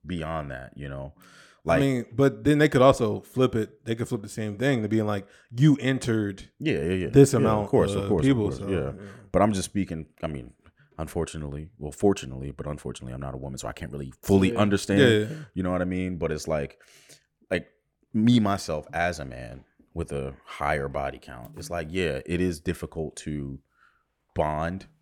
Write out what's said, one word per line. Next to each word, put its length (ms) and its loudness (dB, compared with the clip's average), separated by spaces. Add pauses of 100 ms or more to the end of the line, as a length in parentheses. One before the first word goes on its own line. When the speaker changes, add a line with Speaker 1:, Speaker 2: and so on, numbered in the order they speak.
Speaker 1:
beyond 440 -6
that, 260 -14
you 120 -12
know? 280 -12
Speaker 2:
I 60 -20 (460)
Speaker 1:
Like 120 6
Speaker 2:
mean, 320 0
but 320 2
then 140 4
they 100 6
could 140 4
also 380 4
flip 360 0
it. 300 -6
They 80 -2
could 120 -6
flip 160 -6
the 60 -14
same 300 -8
thing 240 0
to 60 -4
being 180 2
like, 200 -4 (300)
you 240 8
entered 680 -2 (100)
Speaker 1:
Yeah, 220 0
yeah, 100 0
yeah. 160 -2
Speaker 2:
this 240 10
Speaker 1:
Yeah, 60 2
of 60 4
Speaker 2:
amount 240 2
Speaker 1:
course, 240 4
of 100 -2
Speaker 2:
of 60 -4
Speaker 1:
course, 160 2
of 40 4
Speaker 2:
people, 160 2
Speaker 1:
course, 140 -2
Speaker 2:
so, 100 -10
Speaker 1:
yeah. 100 0
Speaker 2:
yeah. 140 -4 (400)
Speaker 1:
But 100 4
I'm 100 4
just 120 -4
speaking, 420 -6 (160)
I 40 -6
mean, 260 -10 (460)
unfortunately, 800 -6
well, 120 -10
fortunately, 600 0
but 140 -10
unfortunately, 480 -10
I'm 60 -10
not 140 -10
a 40 -10
woman, 200 -10
so 80 -12
I 60 -8
can't 180 -12
really 220 -10 (100)
fully 300 4
Speaker 3:
Yeah. 60 -2
Speaker 1:
understand. 420 2
Speaker 2:
Yeah, 80 8 (220)
yeah. 140 -14 (100)
Speaker 1:
You 80 -4
know 100 -2
what 80 -2
I 60 0
mean? 320 -4
But 140 -2
it's 140 -6
like, 320 -4 (720)
like, 180 -2 (440)
me, 280 6
myself, 520 -2
as 260 -2
a 60 -10
man 400 -14 (300)
with 180 -6
a 220 -6 (100)
higher 440 -4
body 300 -6
count, 380 -18
it's 140 -14
like, 200 -6
yeah, 360 -2
it 160 -2
is 180 -2
difficult 560 -6
to 420 -8 (760)
bond 520 -2 (160)